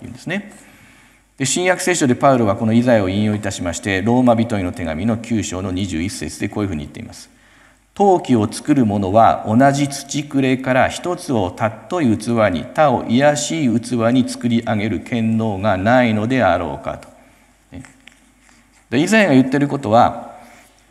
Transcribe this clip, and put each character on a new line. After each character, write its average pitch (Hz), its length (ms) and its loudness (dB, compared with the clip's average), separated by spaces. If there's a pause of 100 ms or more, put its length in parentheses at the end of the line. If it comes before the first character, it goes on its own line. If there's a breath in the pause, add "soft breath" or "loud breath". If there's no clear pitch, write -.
言 - 80 -16
う - 20 -16
ん - 20 -16
で 117 80 -20
す - 80 -14
ね。 196 240 -8 (840 loud breath)
で、 135 100 -4
新 180 180 -2
約 180 160 2
聖 180 160 0
書 160 100 0
で 123 80 4
パ 139 200 4
ウ 127 40 2
ロ 117 80 2
は 98 80 2
こ 110 100 -4
の 110 80 2
イ 117 100 4
ザ 123 120 4
ヤ 107 80 4
を 92 60 0
引 101 160 0
用 107 100 0
い 101 60 -4
た 104 100 -6
し - 120 -8
ま 87 100 -4
し - 80 -8
て、 95 220 -2
ロ 117 180 2
ー - 20 2
マ 123 140 4
人 113 200 -2
へ 98 60 -2
の 90 80 -4
手 90 140 -10
紙 80 200 -6
の 113 120 -2
九 113 260 -4
章 90 200 -6
の 95 100 -6
二 95 140 -4
十 85 140 -4
一 95 100 -4
節 - 300 -10
で 98 80 -4
こ 107 120 -6
う - 20 -2
い 101 40 -2
う - 20 -4
ふ 95 40 -6
う - 40 -6
に 73 80 -8
言 73 40 -14
っ - 20 -20
て - 100 -18
い - 20 -14
ま - 100 -18
す。 - 160 -20 (640 soft breath)
「陶 196 260 4
器 127 160 0
を 107 140 2
作 - 220 -2
る 135 140 4
者 101 260 -2
は 107 340 4
同 127 260 4
じ 143 160 -2
土 - 360 -8
く 139 180 -2
れ 131 140 2
か 131 180 -2
ら 120 140 2
一 175 280 -8
つ 175 160 -8
を 107 140 0
尊 117 560 -4
い 113 160 2
器 - 100 -10 (240)
に、 76 120 -6
他 151 280 0
を 113 160 -2
卑 139 280 2
し 156 280 -4
い 117 160 2
器 110 120 -10 (200)
に 127 160 2
作 - 200 -6
り 117 140 0
上 113 140 -2
げ 104 120 -2
る 110 120 -4
権 113 360 -2
能 110 220 -2
が 107 180 0
な 120 280 2
い 113 100 0
の 107 140 -2
で 127 160 2
あ 87 120 4
ろ 78 240 -4
う - 40 -14
か」 73 180 -10
と。 - 60 -20 (640 soft breath)
ね。 - 100 -18 (1080 soft breath)
で、 123 100 0
イ 175 80 2
ザ 220 100 4
ヤ 208 80 6
が 147 80 4
言 131 100 8
っ 127 40 -6
て 143 100 0
る 143 80 0
こ 143 140 -4
と 107 100 -4
は、 110 440 2 (560 loud breath)